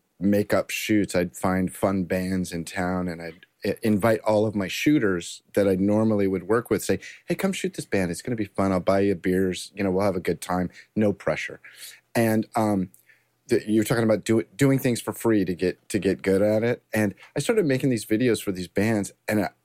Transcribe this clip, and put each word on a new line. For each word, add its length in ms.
make 340
up 180
shoots. 440
I'd 200
find 380
fun 300
bands 480
in 140
town, 420
and 140
I'd 240
i-, 200
invite 380
all 240
of 100
my 120
shooters 760
that 160
I 60
normally 520
would 200
work 220
with, 140
say, 160
"Hey, 80
come 180
shoot 220
this 100
band. 260
It's 100
gonna 140
be 100
fun. 260
I'll 80
buy 220
you 140
beers. 600
You 80
know, 80
we'll 140
have 100
a 40
good 220
time. 280
No 180
pressure." 480
And, 420
um, 340
the, 180
you're 200
talking 180
about 220
do-, 200
doing 240
things 200
for 140
free 320
to 100
get, 340
to 100
get 220
good 200
at 220
it. 200
And 220
I 40
started 260
making 240
these 160
videos 380
for 80
these 160
bands, 460
and 140
I, 80